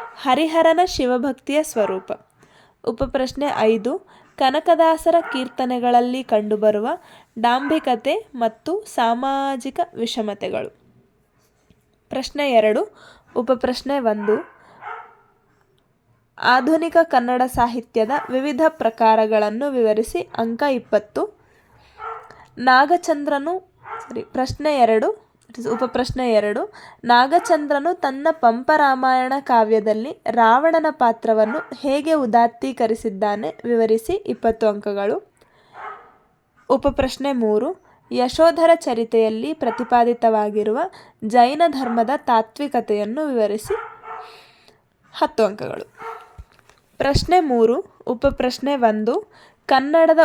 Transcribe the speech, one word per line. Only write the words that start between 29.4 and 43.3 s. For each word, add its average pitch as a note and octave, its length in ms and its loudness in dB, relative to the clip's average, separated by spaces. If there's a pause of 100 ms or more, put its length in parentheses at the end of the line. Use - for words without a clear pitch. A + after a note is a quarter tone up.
ಕಾವ್ಯದಲ್ಲಿ A3 800 0 (120)
ರಾವಣನ C#4 600 4
ಪಾತ್ರವನ್ನು A3+ 840 0
ಹೇಗೆ C#4+ 380 -2
ಉದಾತ್ತೀಕರಿಸಿದ್ದಾನೆ A3+ 1400 0 (100)
ವಿವರಿಸಿ, A3+ 480 0
ಇಪ್ಪತ್ತು A#3 560 -2
ಅಂಕಗಳು. G#3 640 -4 (1300)
ಉಪಪ್ರಶ್ನೆ C4+ 640 -2
ಮೂರು, A#3 440 0 (360)
ಯಶೋಧರ D#4+ 600 2
ಚರಿತೆಯಲ್ಲಿ A#3 800 -2
ಪ್ರತಿಪಾದಿತವಾಗಿರುವ A3+ 1200 0 (460)
ಜೈನ B3 440 4
ಧರ್ಮದ A#3+ 480 -2
ತಾತ್ವಿಕತೆಯನ್ನು A#3 1120 -2
ವಿವರಿಸಿ, A3+ 480 -2 (1400)